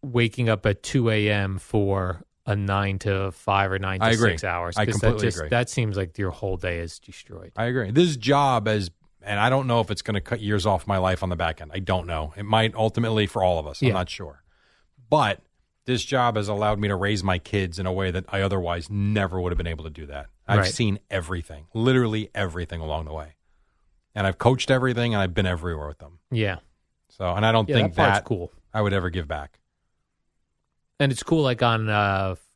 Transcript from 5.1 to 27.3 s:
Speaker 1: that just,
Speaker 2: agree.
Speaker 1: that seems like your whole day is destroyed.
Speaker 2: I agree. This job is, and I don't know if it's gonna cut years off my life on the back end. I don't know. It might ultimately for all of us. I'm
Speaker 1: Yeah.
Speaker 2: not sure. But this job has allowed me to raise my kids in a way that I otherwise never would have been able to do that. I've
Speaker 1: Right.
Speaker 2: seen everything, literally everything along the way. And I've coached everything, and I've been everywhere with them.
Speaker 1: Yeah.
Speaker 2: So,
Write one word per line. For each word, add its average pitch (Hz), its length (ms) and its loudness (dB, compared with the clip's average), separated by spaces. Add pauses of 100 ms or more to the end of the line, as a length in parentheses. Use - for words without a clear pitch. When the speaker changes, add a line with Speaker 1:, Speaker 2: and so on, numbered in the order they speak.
Speaker 1:
that 123 60 0
just, 104 120 0
Speaker 2:
agree. 76 120 -6
Speaker 1:
that 120 200 0
seems 107 280 -2
like 92 200 -6
your 95 140 -2
whole 95 240 -4
day 87 240 -4
is 85 180 -8
destroyed. - 600 -20
Speaker 2:
I 117 80 0
agree. 120 260 0
This 156 240 6
job 123 540 4
is, 104 200 0 (320)
and 104 160 -4
I 113 120 4
don't 135 180 2
know 117 140 4
if 104 100 -2
it's 98 100 -4
gonna 101 200 -2
cut 110 180 -4
years 104 260 0
off 98 220 2
my 98 100 2
life 92 240 0
on 95 60 -2
the 90 80 -2
back 82 240 -4
end. 76 140 -16
I 95 60 -6
don't 90 280 -2
know. 78 300 -6
It 104 80 -10
might 110 280 2
ultimately 110 540 0
for 95 160 0
all 90 160 4
of 76 80 -8
us. 73 140 -8
I'm 131 80 4
Speaker 1:
Yeah. 104 60 2
Speaker 2:
not 90 140 -2
sure. 78 320 -14 (680)
But 120 320 2 (440)
this 123 200 -2
job 123 320 2
has 104 100 -2
allowed 104 320 0
me 104 80 0
to 98 80 0
raise 98 280 -2
my 92 140 0
kids 92 420 -4
in 92 60 -4
a 92 60 -2
way 92 200 -2
that 90 180 -2
I 98 120 -2
otherwise 87 480 -2
never 101 520 0
would 90 100 -2
have 85 60 -2
been 85 100 -2
able 78 160 -6
to 80 60 -10
do 76 160 -14
that. 71 220 -12 (200)
I've 101 120 4
Speaker 1:
Right. 95 140 2
Speaker 2:
seen 104 260 0 (120)
everything, 82 640 -6
literally 113 580 2
everything 87 480 -6
along 78 240 -4
the 76 80 -10
way. 78 220 -12 (800)
And 104 100 -2
I've 95 140 0
coached 127 320 4
everything, 120 420 2
and 101 80 2
I've 92 140 0
been 101 100 2
everywhere 82 420 -4
with 76 120 -14
them. 78 180 -20 (140)
Speaker 1:
Yeah. 104 260 -2 (520)
Speaker 2:
So, 90 260 -4